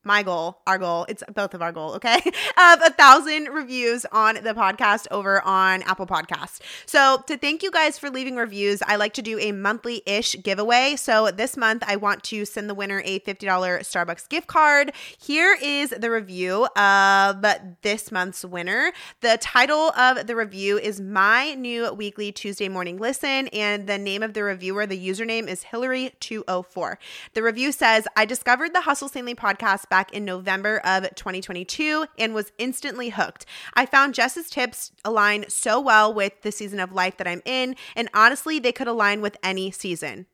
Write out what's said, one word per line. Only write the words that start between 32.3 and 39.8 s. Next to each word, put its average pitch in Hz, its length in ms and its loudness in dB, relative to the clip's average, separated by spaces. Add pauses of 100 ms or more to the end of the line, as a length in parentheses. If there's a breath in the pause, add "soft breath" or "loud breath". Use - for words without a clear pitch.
was 214 220 -6
instantly 247 540 -8
hooked. - 340 -6 (300 loud breath)
I 254 100 4
found 269 300 4
Jess's 262 340 -2
tips - 420 -6 (140)
align 208 440 2
so 240 340 0
well 220 320 6
with 202 260 0
the 214 100 -4
season 202 300 -10
of 185 120 -6
life 190 260 -2
that 185 100 -6
I'm 175 160 -6
in, 254 320 -4 (180 loud breath)
and 226 200 -4
honestly, 277 440 4
they 240 140 0
could 247 160 -6
align 214 320 0
with 208 220 -4
any 190 280 -4
season." 165 640 -10